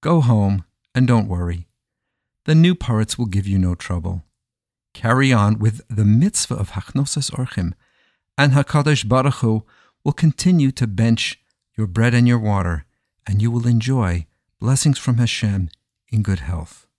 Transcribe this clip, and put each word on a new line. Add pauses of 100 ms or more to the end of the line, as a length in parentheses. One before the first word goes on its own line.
Go
home (300)
and
don't
worry. (800)
The
new
parrots
will
give
you
no
trouble. (720)
Carry
on
with
the
mitzvah
of
Hachnosas
Orchim, (600)
and
HaKadosh
Baruch
Hu (380)
will
continue
to
bench (360)
your
bread
and
your
water, (400)
and
you
will
enjoy (340)
blessings
from
Hashem (380)
in
good
health. (120)